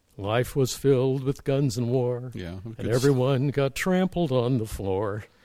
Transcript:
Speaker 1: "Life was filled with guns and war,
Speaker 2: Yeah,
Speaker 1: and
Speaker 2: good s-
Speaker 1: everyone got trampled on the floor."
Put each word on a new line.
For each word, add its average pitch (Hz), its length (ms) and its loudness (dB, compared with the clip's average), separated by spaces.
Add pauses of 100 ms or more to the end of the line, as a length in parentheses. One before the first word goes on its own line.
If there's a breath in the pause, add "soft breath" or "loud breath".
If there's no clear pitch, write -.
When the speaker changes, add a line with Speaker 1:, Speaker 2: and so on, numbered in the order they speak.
(180)
Speaker 1:
"Life 110 380 0
was 135 200 0
filled 135 480 2
with 135 220 -4
guns 135 320 0
and 120 120 -2
war, 123 440 -2
Speaker 2:
Yeah, 92 320 -10
Speaker 1:
and 110 120 -12
Speaker 2:
good 95 120 -4
s- 117 60 4
Speaker 1:
everyone 131 540 4
got 139 260 0
trampled 180 580 0
on 127 240 2
the 110 80 -2
floor." 101 580 -4 (220 soft breath)